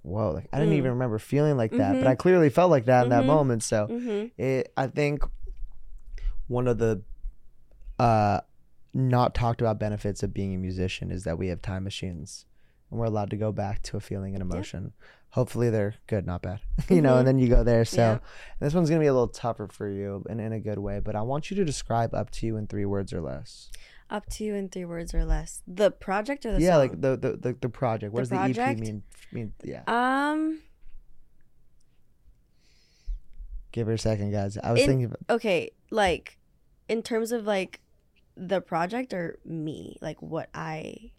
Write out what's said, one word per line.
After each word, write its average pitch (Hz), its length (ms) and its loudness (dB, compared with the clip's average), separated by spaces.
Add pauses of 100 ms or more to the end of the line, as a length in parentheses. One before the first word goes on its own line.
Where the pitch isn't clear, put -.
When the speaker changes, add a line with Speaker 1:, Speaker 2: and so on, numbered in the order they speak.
Speaker 1:
"Whoa," 92 280 -2
like, - 220 -6
I 135 60 0
didn't 160 140 4
Speaker 2:
Mm. 147 40 4
Speaker 1:
even 131 140 2
remember 120 280 0
feeling 147 380 2
like 113 140 0
that, 117 220 2
but 262 140 2
I 131 40 6
Speaker 2:
Mm-hmm. 123 100 0
Speaker 1:
clearly 175 280 6
felt 180 220 6
like 131 140 4
that 123 200 6
in 120 40 2
that 123 120 6
Speaker 2:
Mm-hmm. 131 60 4
Speaker 1:
moment. 135 360 4
So 107 240 0
Speaker 2:
Mm-hmm. 233 540 -6
Speaker 1:
it, 131 360 -2
I 135 100 0
think 147 360 0 (1200)
one 123 200 0
of 120 100 4
the, 110 240 2 (1000)
uh, 107 420 4 (520)
not 127 420 4
talked 117 240 2
about 110 200 0
benefits 104 440 -4
of 98 100 -2
being 98 200 -4
a 92 40 -2
musician 92 540 -4
is 90 140 -6
that 85 120 -2
we 95 100 -4
have 87 160 -4
time 95 200 -6
machines 92 640 -10 (460)
and 110 80 -4
we're 117 80 0
allowed 104 240 -2
to 104 60 -2
go 107 140 -2
back 101 300 -2
to - 160 -6
a - 20 -4
feeling 98 360 -6
and 98 100 -4
Speaker 2:
Yeah. 92 100 -2
Speaker 1:
emotion. - 380 -8 (360)
Hopefully 120 420 0
they're 107 240 0 (100)
good, 101 220 -2
not 90 160 -6
bad, 92 160 -6 (180)
<laughs> - 140 -2
you 175 100 8
know, 143 120 6
Speaker 2:
Mm-hmm. 127 40 8
Speaker 1:
and 127 100 6
then 135 120 6
you 127 100 6
go 123 140 8
there. 117 220 6
So - 120 -2
Speaker 2:
Yeah. 117 140 6
Speaker 1:
and 110 80 2 (400)
this 147 160 0
one's 170 160 4
gonna 165 80 4
be 151 80 4
a 139 60 6
little 120 160 4
tougher 107 380 -6
for 104 220 -8
you 98 400 -6
in, 110 100 -6
in 110 140 -4
a 110 60 -4
good 104 180 -4
way, 101 220 -4
but 104 160 -2
I 104 80 -2
want 139 260 -4
you 196 80 -4
to 202 80 2
describe 117 480 -2
Up 104 180 -2
to - 140 -4
You 110 100 -2
in 107 120 -4
three 104 180 -4
words 101 260 -2
or 92 80 -4
less. - 520 -10 (400)
Speaker 2:
Up - 220 -8
to - 100 -8
You 214 100 -4
in 196 160 -4
three 180 160 -8
words 170 300 -8
or 160 100 2
less. 160 400 -2
The 185 240 4
project 214 560 -4
or 226 60 -4
the 147 100 4
Speaker 1:
Yeah, 175 120 6
Speaker 2:
song? 156 80 8
Speaker 1:
like, 127 200 0
the, 131 160 2
the, 135 180 -2
the, 123 260 -4
the 127 80 -2
project. 110 440 -2
What 123 160 -2
Speaker 2:
The - 60 0
Speaker 1:
does - 60 0
the - 40 2
E 131 80 2
P 113 60 -2
Speaker 2:
project? 240 200 0
Speaker 1:
mean? 107 240 -6 (280)
Mean, 113 220 -8 (100)
yeah. - 240 -10
Speaker 2:
Um, 294 720 0 (3000)
Speaker 1:
Give 117 160 -2
her 113 60 2
a 110 40 2
second, 104 340 0
guys. 101 320 -2
I - 80 0
was 120 100 6
Speaker 2:
in, - 60 4
Speaker 1:
thinking 131 180 2
about - 140 -8 (120)
Speaker 2:
okay, 220 400 0 (180)
like, 196 480 0 (500)
in 226 140 -2
terms 226 300 -4
of, 226 140 -4
like, 196 340 -2 (560)
the 185 260 -2
project 190 520 -2
or 170 320 -6
me, 156 560 -8
like, 156 200 -10
what 156 320 -8
I 156 640 -10